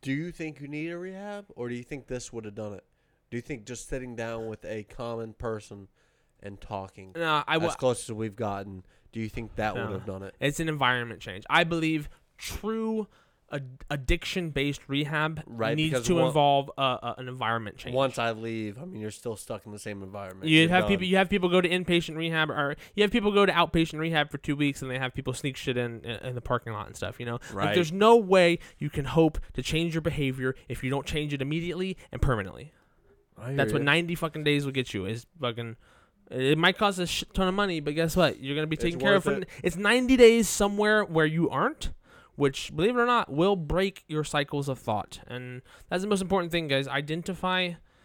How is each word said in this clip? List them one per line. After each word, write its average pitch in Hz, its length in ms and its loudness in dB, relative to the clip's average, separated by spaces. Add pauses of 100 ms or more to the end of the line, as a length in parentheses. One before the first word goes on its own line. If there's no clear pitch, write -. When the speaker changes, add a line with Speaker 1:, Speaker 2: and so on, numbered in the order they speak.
Speaker 1:
Do 135 100 -4
you 156 200 -4
think 156 280 -10
you 143 80 -14
need 151 220 -8
a 170 80 -8
rehab, 202 480 -12 (100)
or 120 140 -6
do 120 60 -6
you 120 80 -10
think 131 240 -12
this 123 260 -8
would 113 120 -8
have 104 100 -12
done 107 180 -8
it? 95 100 -16 (480)
Do 120 60 -6
you 120 40 -6
think 120 240 -10
just 120 220 -12
sitting 127 280 -8
down 113 320 -6
with 110 180 -10
a 107 180 -6
common 113 500 -8
person 104 540 -8 (540)
and 101 180 -12
talking, 95 560 -10
Speaker 2:
No, 156 320 0
I 147 80 2
Speaker 1:
as 160 60 2
Speaker 2:
wa- 165 140 0
Speaker 1:
close 127 340 0
as - 40 -6
we've 107 220 -4
gotten, 101 480 -6 (300)
do 113 80 -8
you 110 80 -4
think 113 260 -10
that 107 200 -2
Speaker 2:
No. 117 100 -4
Speaker 1:
would 110 80 -6
have 95 120 -8
done 98 180 -8
it? 98 180 -14
Speaker 2:
It's 143 180 0
an 165 80 -2
environment 123 540 0
change. 98 280 -12
I 160 140 6
believe 160 460 -2 (280)
true 220 680 -4 (440)
ad-, 135 280 -10 (100)
addiction-based 143 1000 -2
rehab 151 600 -2
Speaker 1:
Right, 113 300 -2
Speaker 2:
needs 156 140 2
Speaker 1:
because 127 160 0
Speaker 2:
to 175 120 4
Speaker 1:
on-, 131 80 6
Speaker 2:
involve, 143 500 4
uh, 135 40 -2 (200)
uh, 120 160 -6
an 127 100 -10
environment 117 500 -2
change. - 180 -6
Speaker 1:
once 131 240 2
I 117 120 2
leave, 110 480 -4
I 156 60 -12
mean, 185 160 -12
you're 107 100 -4
still 113 240 -8
stuck 107 300 -10
in 110 60 -14
the 104 80 -14
same 101 240 -10
environment. 95 460 -8
Speaker 2:
You 156 120 8
Speaker 1:
You're 165 80 4
Speaker 2:
have 185 180 4
people, 196 160 2
Speaker 1:
done. 185 60 -2
Speaker 2:
you 190 80 4
have 190 120 4
people 185 200 2
go 180 120 6
to 175 80 2
inpatient 170 480 0
rehab, 160 340 0
or 143 240 0 (180)
you 196 100 2
have 202 80 2
people 208 200 2
go 202 160 6
to 185 40 4
outpatient 165 480 2
rehab 156 300 0
for - 80 -8
two 147 180 -2
weeks, 143 280 0
and 131 80 -6
they 127 80 -4
have 127 140 -4
people 131 200 -6
sneak 131 240 -4
shit 127 200 -2
in, 120 240 -4
in, 113 240 -8
in 127 100 -8
the 120 60 -6
parking 120 320 -2
lot 104 140 -6
and 101 80 -16
stuff. 98 240 -8
You 120 60 -6
know, 120 80 -4 (160)
like, - 40 -12
Speaker 1:
Right. 101 220 0
Speaker 2:
there's 170 160 2
no 214 260 8
way 180 420 6 (180)
you 151 140 -4
can 143 140 -2
hope 160 340 4 (140)
to 131 100 -6
change 160 320 0
your 165 60 -2
behavior 135 540 -2 (120)
if - 160 -8
you 131 80 -2
don't 139 140 -2
change 151 280 -4
it 139 80 -4
immediately 170 560 -4 (140)
and 127 100 -2
permanently. 107 520 -2 (640)
Speaker 1:
I 107 120 -12
hear 139 80 -4
Speaker 2:
That's 135 160 2
what 147 80 2
Speaker 1:
ya. 139 40 0
Speaker 2:
ninety 165 280 2
fucking 156 300 -6
days 147 200 2
will 139 100 -4
get 131 200 -4
you. 98 140 -4
Is 113 180 -6 (160)
fucking. 117 340 -6 (540)
It 131 280 2
might 175 200 4
cost 202 220 0
a 180 80 -2
shit - 260 -6
ton 190 140 2
of 185 80 0
money, 196 240 0
but 147 160 -4
guess 165 200 0
what? 165 240 4
You're 135 160 -4
gonna 156 120 -2
be 160 80 -2
Speaker 1:
It's - 80 -4
Speaker 2:
taken 170 160 -2
care 202 160 6
of 190 100 4
Speaker 1:
worth 202 100 2
Speaker 2:
for 202 60 -2
Speaker 1:
it. 180 80 -8
Speaker 2:
n-, - 140 -18
it's 165 120 0
ninety 240 400 4
days 233 320 10
somewhere 208 560 2
where 160 220 4
you 160 240 2
aren't, 214 400 0 (460)
which, 139 400 0
believe 196 200 2
it 247 40 2
or 240 80 4
not, 240 260 2
will 180 220 4
break 180 520 -2
your 151 160 -2
cycles 143 460 -2
of 127 80 -2
thought. - 500 -4
And 127 360 -12 (260)
that's 180 140 -2
the 202 40 -4
most 202 140 2
important 180 300 0
thing, 165 160 0
guys. 135 200 0
Identify, 175 840 -2 (340)